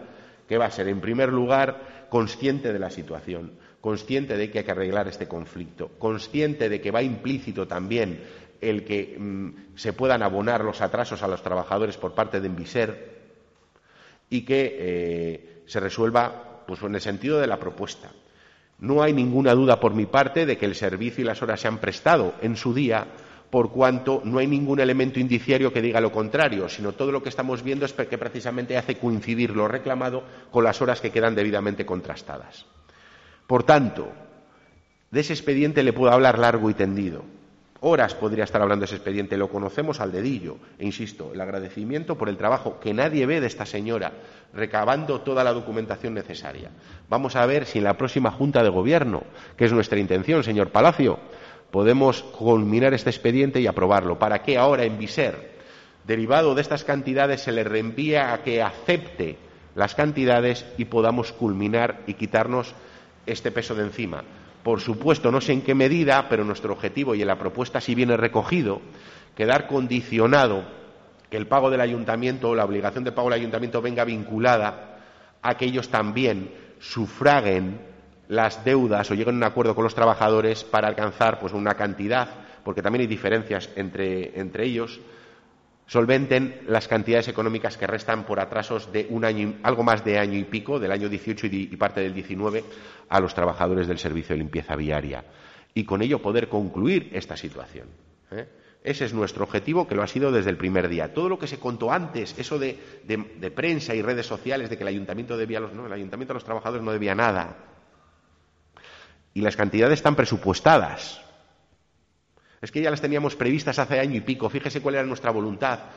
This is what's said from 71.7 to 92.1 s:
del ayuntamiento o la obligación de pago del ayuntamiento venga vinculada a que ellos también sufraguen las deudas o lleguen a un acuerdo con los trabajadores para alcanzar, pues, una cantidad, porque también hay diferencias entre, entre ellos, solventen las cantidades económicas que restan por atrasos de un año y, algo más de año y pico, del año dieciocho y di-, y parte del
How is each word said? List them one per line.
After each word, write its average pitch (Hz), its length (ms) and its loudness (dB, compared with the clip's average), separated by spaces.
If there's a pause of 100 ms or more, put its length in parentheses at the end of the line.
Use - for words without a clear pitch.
del 131 100 2
ayuntamiento 120 680 -2
o 117 80 2
la 110 80 2
obligación 101 400 -2
de 123 80 -4
pago 123 180 0
del 117 80 2
ayuntamiento 117 420 -4
venga 120 220 -2
vinculada 110 960 0 (420)
a 123 160 -2
que 131 100 -2
ellos 127 220 -2
también 107 640 0 (300)
sufraguen 104 1000 0 (480)
las 110 380 0
deudas 120 440 2
o 104 60 0
lleguen 113 220 0
a - 20 0
un 120 60 2
acuerdo 113 320 2
con 110 80 2
los 110 100 0
trabajadores 110 680 4
para 107 240 2
alcanzar, 107 500 0
pues, 92 140 -6
una 104 240 0
cantidad, 104 520 -2 (360)
porque 98 180 -4
también 110 200 0
hay 120 40 0
diferencias 107 680 -2
entre, 92 600 -4
entre 95 280 -4
ellos, 117 340 -4 (880)
solventen 131 800 2
las 110 220 2
cantidades 113 400 2
económicas 110 480 -2
que - 100 -4
restan 110 380 -2
por 101 160 -2
atrasos 107 500 -4
de 104 200 -2
un 117 140 -2
año 107 240 0
y, 104 140 -6
algo 117 220 2
más 110 200 2
de 104 140 2
año 101 180 0
y 101 60 -2
pico, 110 380 -4
del 95 100 -2
año 101 180 -2
dieciocho 107 380 -6
y 98 40 -2
di-, 98 200 -4
y - 60 -12
parte 101 240 -2
del 95 120 -2